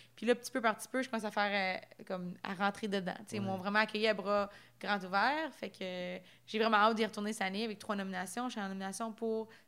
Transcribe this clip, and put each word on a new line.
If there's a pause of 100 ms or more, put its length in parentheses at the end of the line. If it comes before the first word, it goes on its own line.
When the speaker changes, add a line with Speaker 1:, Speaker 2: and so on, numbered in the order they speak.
(140)
Speaker 1:
Puis
là,
petit
peu
par
petit
peu,
je
commence
à
faire, (200)
euh,
comme,
à
rentrer
dedans.
Tu
sais,
ils
Speaker 2:
Ouais.
Speaker 1:
m'ont
vraiment
accueilli
à
bras (280)
grands
ouverts.
Fait
que (280)
j'ai
vraiment
hâte
d'y
retourner
cette
année
avec
trois
nominations.
Je
suis
en
nomination
pour (200)